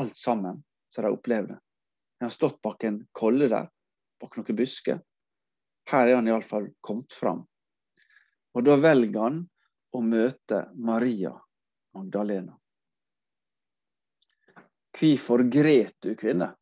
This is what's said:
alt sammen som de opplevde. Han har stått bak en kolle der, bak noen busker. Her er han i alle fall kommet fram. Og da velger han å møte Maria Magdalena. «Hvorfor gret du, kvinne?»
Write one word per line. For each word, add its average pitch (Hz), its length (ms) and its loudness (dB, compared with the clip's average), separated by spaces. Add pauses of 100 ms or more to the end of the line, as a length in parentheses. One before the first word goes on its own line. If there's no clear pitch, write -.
alt 117 160 -8
sammen 110 460 -4 (260)
som 110 160 -6
de 104 60 0
opplevde. 107 480 -4 (600)
Han 120 60 -6
har 113 80 -6
stått - 280 -2
bak 107 220 -8
en 107 160 -2 (160)
kolle 127 320 2
der, - 220 -2 (500)
bak - 160 -18
noen 110 220 -6
busker. - 420 -4 (880)
Her 127 220 4
er 127 80 6
han 113 100 0
i 113 80 2
alle 107 80 -2
fall 104 240 -6 (160)
kommet 117 320 -10
fram. 92 300 -6 (1120)
Og 120 80 2
da 147 160 8
velger 120 400 4
han 139 180 -2 (540)
å 127 100 -4
møte 113 640 0 (100)
Maria 113 560 -2 (640)
Magdalena. 98 600 -6 (2500)
«Hvorfor 127 500 2
gret 139 540 4
du, 110 160 -6
kvinne?» 147 440 -2